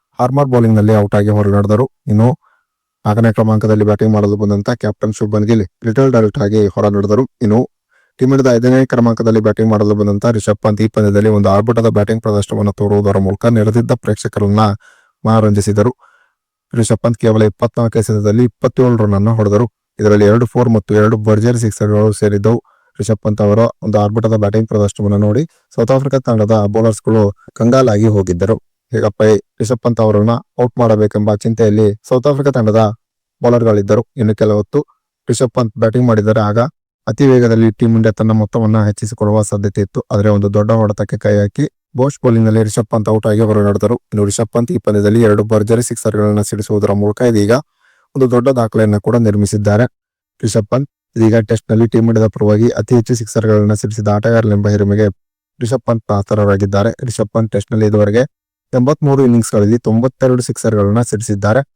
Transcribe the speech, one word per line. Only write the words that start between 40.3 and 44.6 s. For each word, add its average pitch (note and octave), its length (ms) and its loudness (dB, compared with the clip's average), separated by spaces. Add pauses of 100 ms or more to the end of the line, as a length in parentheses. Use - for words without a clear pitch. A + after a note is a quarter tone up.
ದೊಡ್ಡ G#2 180 0
ಹೊಡೆತಕ್ಕೆ G#2+ 460 -2
ಕೈ G#2+ 200 0
ಹಾಕಿ G#2 320 -2 (260)
ಬೋಶ್ C3+ 280 -2
ಬೌಲಿಂಗ್ A#2 240 2
ನಲ್ಲಿ A2 160 2
ರಿಷಬ್ A2 240 -4
ಪಂತ್ G#2+ 220 -4
ಔಟ್ G#2+ 180 -2
ಆಗಿ G#2+ 120 0
ಹೊರ G#2+ 180 0
ನಡೆದರು. G2+ 380 0
ಇನ್ನು G#2 300 -4
ರಿಷಬ್ G#2+ 240 -4
ಪಂತ್ A#2+ 220 -4